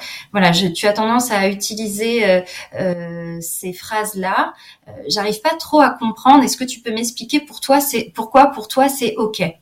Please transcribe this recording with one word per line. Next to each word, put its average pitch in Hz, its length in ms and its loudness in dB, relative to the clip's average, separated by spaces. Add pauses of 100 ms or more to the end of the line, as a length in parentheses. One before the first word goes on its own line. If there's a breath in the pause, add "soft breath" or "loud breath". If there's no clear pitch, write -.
(320 loud breath)
voilà, 185 200 4
je, 185 140 2
tu 170 200 -2
as 208 60 4
tendance 220 400 0
à 196 160 2
utiliser, 214 800 -2
euh, 185 120 6 (380 loud breath)
euh, 170 640 -6
ces 180 320 -8
phrases-là. 202 800 -4 (340 loud breath)
Euh, - 60 -20 (160)
j'arrive 214 320 -2
pas 330 180 0
trop 302 220 2
à 254 100 6
comprendre. 254 540 4
Est-ce - 140 -2
que 262 60 -4
tu - 160 -10
peux 233 120 -8
m'expliquer 233 480 -4
pour - 200 -18
toi, 277 200 4
c'est, - 340 -4
pourquoi 269 340 4
pour 220 200 -8
toi 277 220 2
c'est 254 260 -4
OK, 214 260 -2 (200)